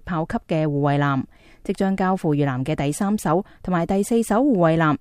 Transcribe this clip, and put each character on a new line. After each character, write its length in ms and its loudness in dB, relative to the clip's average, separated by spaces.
豹 180 -4
級 140 -6
嘅 180 0
護 140 -2
衛 80 2
艦， 240 0
即 120 -6
將 240 0
交 180 0
付 180 -2
越 120 0
南 180 -2
嘅 100 -2
第 160 -2
三 280 -2
艘 260 0
同 120 -4
埋 120 0
第 160 0
四 220 0
艘 180 2
護 180 2
衛 180 4
艦， 240 4